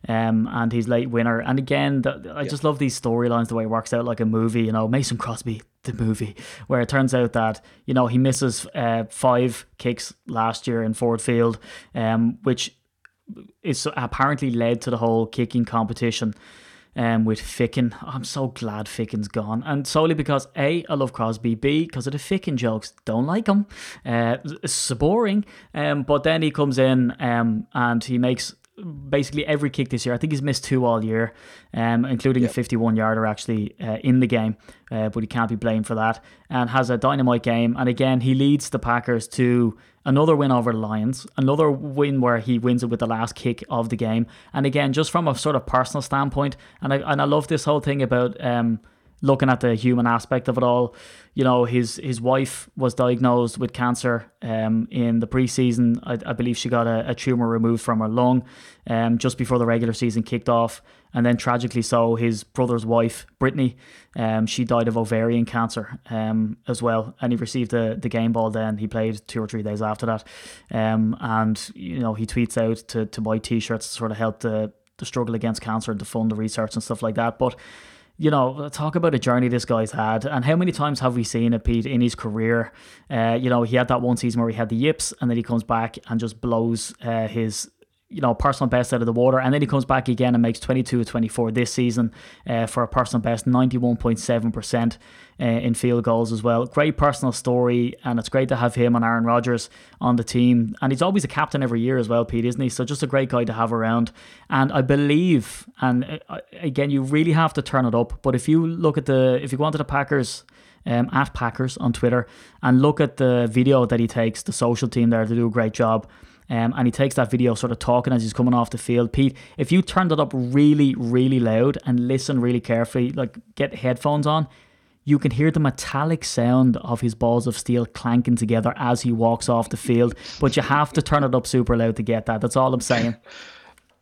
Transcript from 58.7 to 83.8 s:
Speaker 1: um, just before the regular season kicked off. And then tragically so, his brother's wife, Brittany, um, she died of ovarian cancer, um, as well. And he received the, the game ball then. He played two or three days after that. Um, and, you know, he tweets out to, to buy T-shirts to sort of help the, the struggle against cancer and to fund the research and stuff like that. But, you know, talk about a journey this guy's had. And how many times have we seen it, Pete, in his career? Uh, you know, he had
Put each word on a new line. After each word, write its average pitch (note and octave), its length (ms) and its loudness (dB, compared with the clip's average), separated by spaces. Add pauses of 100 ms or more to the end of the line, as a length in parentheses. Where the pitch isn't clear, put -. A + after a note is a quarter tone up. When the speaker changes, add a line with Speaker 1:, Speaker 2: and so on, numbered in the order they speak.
Speaker 1:
um, A2+ 320 2
just B2+ 180 0
before B2 220 0
the A#2 80 2
regular A#2 260 2
season A2+ 300 0
kicked A#2+ 260 -4
off. A#2 320 0 (320)
And A#2+ 140 2
then A#2+ 100 4
tragically A#2+ 460 -2
so, A#2 320 2
his A2+ 300 -2
brother's A#2+ 420 -2
wife, A#2 400 0 (140)
Brittany, C3 360 0 (380)
um, A2 320 0
she B2 180 -2
died A#2 220 2
of A2+ 100 -2
ovarian A2+ 500 0
cancer, A#2 520 -4 (120)
um, A2 480 -2 (100)
as A#2+ 120 -4
well. A2+ 400 -2
And B2 120 -2
he A#2 60 0
received A#2 340 -4
the, A2+ 280 -2
the B2 80 -6
game A2+ 220 0
ball A2+ 200 0
then. A2 280 -4
He A2 80 -4
played A2 400 -4
two A2+ 160 -6
or G#2+ 60 -6
three G#2+ 160 -6
days G#2 180 -4
after G#2+ 240 -4
that. A2 160 -2 (480)
Um, A2 480 0
and, A2 420 0 (140)
you F#2+ 240 -8
know, A2+ 160 -2
he A2+ 100 -4
tweets A#2 320 -2
out A2+ 200 0 (120)
to, A2+ 180 -4
to - 140 -10
buy A2 180 -2
T-shirts A2+ 500 -4
to - 60 -10
sort A2+ 180 -6
of G#2 40 -6
help A2 240 -2
the, G#2+ 320 -2 (260)
the - 80 -10
struggle A#2 280 -4
against A2+ 260 -4
cancer A2+ 300 -4
and G#2 80 -4
to G#2 80 -8
fund A2+ 240 -2
the G#2+ 60 -2
research A2 380 -4
and A#2 100 -4
stuff A#2 180 -6
like A2 140 -2
that. A#2 220 -2
But, - 180 0 (640)
you D3+ 120 4
know, C#3+ 360 0
talk D3+ 280 -4
about D#3+ 180 2
a B2 40 0
journey B2 280 2
this A#2+ 180 0
guy's A2 280 0
had. A2 340 -2
And C#3 180 -2
how D#3 120 2
many F3+ 160 2
times C#3+ 280 -2
have B2+ 140 2
we A#2+ 80 0
seen A#2 320 0
it, A2 80 -2
Pete, A#2 240 0
in C3 140 0
his A#2+ 160 2
career? A2+ 560 -2 (360)
Uh, A#2 320 0
you B2+ 80 0
know, A#2+ 140 4
he A#2 140 0
had B2 120 4